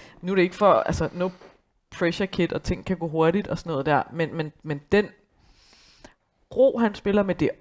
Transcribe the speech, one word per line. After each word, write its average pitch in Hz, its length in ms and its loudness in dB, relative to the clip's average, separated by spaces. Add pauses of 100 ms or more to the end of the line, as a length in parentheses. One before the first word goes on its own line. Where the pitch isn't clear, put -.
(220)
nu 180 100 -4
er 196 40 -2
det 185 60 6
ikke 180 140 0
for, 196 160 4
altså, - 400 0
no 180 160 -4 (720)
pressure 175 280 -2
kid, 175 260 -2
og 160 100 -4
ting 180 220 -4
kan 185 120 -2
gå 170 120 -6
hurtigt 160 400 2
og - 100 -4
sådan - 120 -10
noget 139 160 -4
der, 147 160 4 (100)
men, 151 240 -4
men, 156 160 -8 (100)
men 147 180 -8 (120)
den 202 140 4 (1500)
ro, 254 220 4
han 220 160 2
spiller 202 280 0
med, 190 120 -2
det 156 160 0 (100)